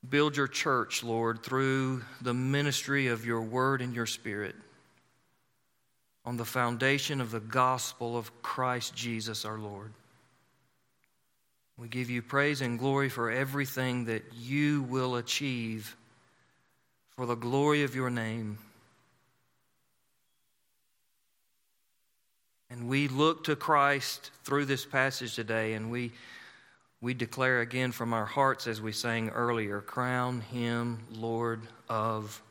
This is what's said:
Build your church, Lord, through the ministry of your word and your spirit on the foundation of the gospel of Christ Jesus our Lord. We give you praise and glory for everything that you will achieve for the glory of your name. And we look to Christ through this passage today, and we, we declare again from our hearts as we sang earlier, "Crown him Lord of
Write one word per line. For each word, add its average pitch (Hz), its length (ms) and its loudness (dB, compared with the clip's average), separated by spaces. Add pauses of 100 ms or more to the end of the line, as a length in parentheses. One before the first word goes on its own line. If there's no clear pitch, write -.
Build 143 300 4
your 139 100 2
church, 127 560 0
Lord, 113 400 0
through 131 600 2 (180)
the 120 120 0
ministry 139 720 2
of 117 180 0
your 117 160 0
word 127 400 2
and 123 140 -4
your 117 100 -2
spirit 104 500 -6 (1700)
on 120 140 -4
the 117 80 -2
foundation 131 760 2
of 117 120 -4
the 113 80 -4
gospel 120 760 0
of - 240 -8
Christ 123 540 -2
Jesus 113 480 -4
our 110 140 -6
Lord. 104 340 -10 (1900)
We 120 100 -12
give 123 220 -4
you 123 120 0
praise 139 400 2
and 120 180 0
glory 135 300 2
for 117 200 0
everything 131 760 0
that 110 180 -2 (100)
you 143 500 0
will 127 320 0
achieve 117 800 -4 (1200)
for 127 100 -4
the 120 100 0
glory 139 480 4
of 127 120 -2
your 127 140 0
name. 110 480 -2 (4000)
And 120 180 -6
we 139 200 4
look 151 380 4
to 151 100 2
Christ 143 760 2 (120)
through 143 220 2
this 135 200 0
passage 131 500 0
today, 110 380 0
and 110 180 -4
we, 120 220 -4 (840)
we 123 140 -2
declare 123 480 2
again 123 300 0
from 117 200 -2
our 113 140 2
hearts 135 400 2
as 110 160 -4
we 110 100 -4
sang 113 380 0
earlier, 113 520 0
"Crown 123 600 -2
him 120 580 -2 (120)
Lord 113 500 -2 (260)
of 107 640 -2